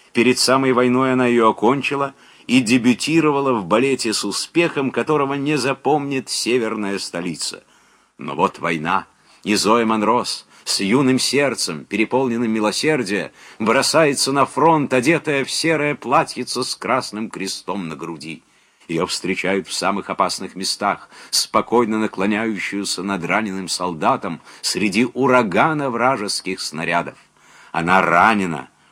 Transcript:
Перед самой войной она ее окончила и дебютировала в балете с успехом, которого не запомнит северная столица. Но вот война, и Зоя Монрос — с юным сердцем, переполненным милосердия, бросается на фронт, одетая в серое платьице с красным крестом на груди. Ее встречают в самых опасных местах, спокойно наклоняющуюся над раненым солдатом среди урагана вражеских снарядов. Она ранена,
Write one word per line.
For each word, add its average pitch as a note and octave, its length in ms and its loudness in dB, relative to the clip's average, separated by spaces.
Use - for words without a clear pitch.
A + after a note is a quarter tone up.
Перед A#2+ 260 4
самой C3 360 2
войной B2+ 400 2
она B2+ 140 2
ее A#2 240 4
окончила C#3 640 0
и B2 120 4
дебютировала C3 920 2
в G#2+ 120 -2
балете A#2 480 0
с - 120 -4
успехом, C#3+ 640 -2
которого C#3 440 0
не C#3+ 220 -2
запомнит C#3 720 -2
северная G#2+ 720 -2
столица. - 640 -8
Но C#2+ 180 -10
вот F#2 240 0
война, E2+ 480 -2
и G#2+ 120 2
Зоя A2 300 4
Монрос — A2 600 0
с - 160 -4
юным B2+ 380 4
сердцем, A#2+ 680 -2
переполненным A#2 640 0
милосердия, G#2+ 800 0
бросается C3+ 760 2
на C#3 140 2
фронт, D3+ 480 2
одетая C#3 500 2
в - 80 -8
серое D3 440 0
платьице B2+ 680 -2
с - 120 -6
красным A2+ 540 -4
крестом F#2 580 -8
на D#2 80 -8
груди. D#2 480 -12
Ее E2+ 180 0
встречают F#2+ 640 -4
в - 60 -10
самых F#2+ 360 -4
опасных F#2+ 460 -4
местах, F#2+ 540 -4
спокойно A2 680 0
наклоняющуюся G#2 1080 -2
над G2 200 -4
раненым F#2+ 460 -2
солдатом F2+ 720 -2
среди G2 440 0
урагана B2+ 840 2
вражеских A2+ 680 -2
снарядов. E2 560 -4
Она F2 300 2
ранена, F2 680 2